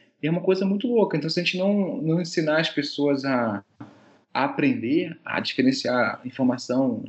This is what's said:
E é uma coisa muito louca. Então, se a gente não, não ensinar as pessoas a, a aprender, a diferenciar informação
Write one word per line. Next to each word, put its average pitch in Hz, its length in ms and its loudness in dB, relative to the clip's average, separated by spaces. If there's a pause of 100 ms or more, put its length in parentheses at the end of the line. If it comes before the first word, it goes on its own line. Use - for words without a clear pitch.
(240)
E 151 40 -2
é 160 40 0
uma 175 100 0
coisa 190 240 2
muito 202 220 0
louca. 214 300 2
Então, 151 120 -2
se 170 100 -2
a 175 40 0
gente 175 140 -2
não, 190 400 0
não 160 240 0
ensinar 160 380 0
as 160 100 0
pessoas 143 560 0
a, 117 380 0 (720)
a 131 120 0
aprender, 143 800 0
a - 140 -4
diferenciar 123 840 0
informação 123 840 0